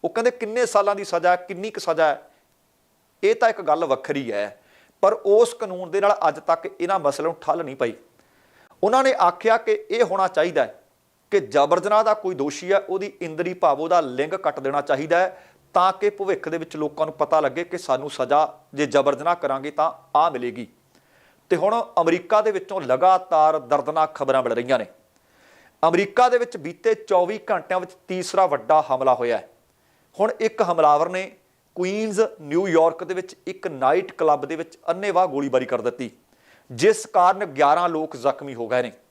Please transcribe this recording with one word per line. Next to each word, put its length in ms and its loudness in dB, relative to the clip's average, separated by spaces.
ਉਹ 60 -4
ਕਹਿੰਦੇ 220 0
ਕਿੰਨੇ 340 -4
ਸਾਲਾਂ 300 2
ਦੀ 80 -10
ਸਜ਼ਾ, 320 0
ਕਿੰਨੀ 360 -10
ਕੁ 80 -10
ਸਜ਼ਾ 260 0
ਹੈ, 240 -2
ਇਹ 120 2
ਤਾਂ 140 2
ਇੱਕ 120 -6
ਗੱਲ 240 0
ਵੱਖਰੀ 460 -4
ਹੈ, 300 -8
ਪਰ 120 4
ਉਸ 400 4
ਕਾਨੂੰਨ 380 -10
ਦੇ 100 0
ਨਾਲ 160 2
ਅੱਜ 120 0
ਤੱਕ 300 -2
ਇਹਨਾਂ 180 -2
ਮਸਲਿਆਂ 280 -2
ਨੂੰ 140 -4
ਠੱਲ 220 -4
ਨਹੀਂ 120 -10
ਪਈ। 180 -2
ਉਹਨਾਂ 200 2
ਨੇ 100 4
ਆਖਿਆ 440 2
ਕਿ 340 -2
ਇਹ 120 2
ਹੋਣਾ 240 0
ਚਾਹੀਦਾ 360 0
ਹੈ 200 -8
ਕਿ 80 4
ਜਬਰ 400 2
ਜਨਾਹ 240 2
ਦਾ 100 2
ਕੋਈ 220 -4
ਦੋਸ਼ੀ 380 -2
ਹੈ, 40 4
ਉਹਦੀ 440 -4
ਇੰਦਰੀ 320 -6
ਭਾਵ, 280 2
ਉਹਦਾ 200 2
ਲਿੰਗ 320 -4
ਕੱਟ 260 -4
ਦੇਣਾ 220 -2
ਚਾਹੀਦਾ 380 0
ਹੈ, 240 -4
ਤਾਂ 200 4
ਕਿ 160 -2
ਭਵਿੱਖ 400 -4
ਦੇ 80 -4
ਵਿੱਚ 180 -10
ਲੋਕਾਂ 300 -4
ਨੂੰ 100 -10
ਪਤਾ 240 2
ਲੱਗੇ 240 -2
ਕਿ 140 -10
ਸਾਨੂੰ 320 -4
ਸਜ਼ਾ 500 0
ਜੇ 120 -2
ਜਬਰ 300 2
ਜਨਾਹ 200 -2
ਕਰਾਂਗੇ 360 -6
ਤਾਂ 460 -4
ਆ 120 2
ਮਿਲੇਗੀ। 380 -8
ਤੇ 60 2
ਹੁਣ 300 0
ਅਮਰੀਕਾ 400 2
ਦੇ 100 0
ਵਿੱਚੋਂ 300 -6
ਲਗਾਤਾਰ 800 4
ਦਰਦਨਾਕ 560 0
ਖਬਰਾਂ 280 0
ਮਿਲ 100 -2
ਰਹੀਆਂ 260 0
ਨੇ। 60 -6
ਅਮਰੀਕਾ 420 2
ਦੇ 80 2
ਵਿੱਚ 200 -4
ਬੀਤੇ 360 -2
ਚੌਵੀ 460 0
ਘੰਟਿਆਂ 280 -2
ਵਿੱਚ 120 -10
ਤੀਸਰਾ 380 0
ਵੱਡਾ 440 2
ਹਮਲਾ 240 2
ਹੋਇਆ 240 0
ਹੈ। 120 -10
ਹੁਣ 200 2
ਇੱਕ 220 -2
ਹਮਲਾਵਰ 480 4
ਨੇ 220 -8
ਕੁਈਨਜ਼, 460 -2
ਨਿਊਯਾਰਕ 640 2
ਦੇ 100 -8
ਵਿੱਚ 220 -8
ਇੱਕ 200 -10
ਨਾਈਟ 440 0
ਕਲੱਬ 340 0
ਦੇ 100 -8
ਵਿੱਚ 220 -12
ਅੰਨ੍ਹੇਵਾਹ 380 0
ਗੋਲੀਬਾਰੀ 380 -2
ਕਰ 160 -4
ਦਿੱਤੀ। 300 -6
ਜਿਸ 360 2
ਕਾਰਨ 400 2
ਗਿਆਰਾਂ 440 2
ਲੋਕ 260 -6
ਜ਼ਖਮੀ 400 -4
ਹੋ 120 -8
ਗਏ 140 0
ਨੇ। 100 -6